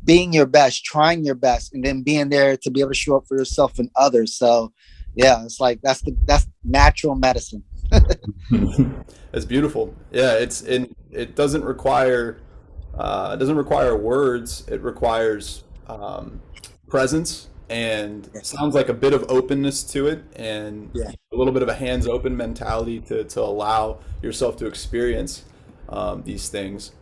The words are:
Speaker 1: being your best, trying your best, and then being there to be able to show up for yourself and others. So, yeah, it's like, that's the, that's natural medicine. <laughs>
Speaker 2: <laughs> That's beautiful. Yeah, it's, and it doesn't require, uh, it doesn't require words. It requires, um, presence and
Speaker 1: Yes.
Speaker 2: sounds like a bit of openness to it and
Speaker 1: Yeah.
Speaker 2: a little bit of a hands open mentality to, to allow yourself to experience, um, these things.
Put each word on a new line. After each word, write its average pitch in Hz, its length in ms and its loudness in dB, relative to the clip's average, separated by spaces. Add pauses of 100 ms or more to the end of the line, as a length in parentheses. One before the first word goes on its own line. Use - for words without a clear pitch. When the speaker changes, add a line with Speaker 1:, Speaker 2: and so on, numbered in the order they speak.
Speaker 1:
being 175 280 6
your 151 140 6
best, 135 380 4
trying 160 400 2
your 139 100 0
best, 123 400 0
and 131 100 -8
then 135 180 -2
being 147 260 0
there 139 300 4
to - 120 -4
be 131 100 0
able 135 100 2
to 135 40 -6
show 139 220 0
up 135 100 0
for 135 100 -4
yourself 135 420 0
and 120 180 -2
others. 123 400 4
So, 117 360 2 (420)
yeah, 120 300 6
it's - 160 -10
like, 120 220 0
that's 135 200 0
the, 135 140 -4 (100)
that's 143 200 6 (180)
natural 143 520 4
medicine. 120 480 0 (260)
<laughs> - 120 8 (480)
Speaker 2:
<laughs> - 20 4 (800)
That's - 140 -6
beautiful. 135 480 -2 (160)
Yeah, 123 240 2
it's, 117 280 -2
and 127 320 -4 (160)
it - 240 -10
doesn't 143 300 0
require, 127 760 0 (580)
uh, 98 380 -4
it - 40 -8
doesn't 139 180 0
require 139 400 0
words. 120 720 -2
It 113 140 -8
requires, 113 800 -2 (240)
um, 101 520 -12 (480)
presence - 600 -2 (220)
and 107 640 -6
Speaker 1:
Yes. 110 140 -12
Speaker 2:
sounds 147 260 -4
like 131 160 2
a 117 40 0
bit 135 200 2
of 131 160 0
openness 139 540 0
to 139 240 -4
it 156 140 -4 (140)
and 107 560 -10
Speaker 1:
Yeah. 113 180 -8 (220)
Speaker 2:
a 113 40 -8
little 127 180 0
bit 127 80 0
of 117 80 -2
a 110 40 -2
hands 123 320 -4
open 123 300 -2
mentality 113 680 -6
to, 110 220 -6
to - 160 -8
allow 107 600 -2 (200)
yourself 117 380 -4
to 120 80 -8
experience, - 800 -6 (440)
um, 98 360 -8
these 101 260 -10
things. 98 520 -10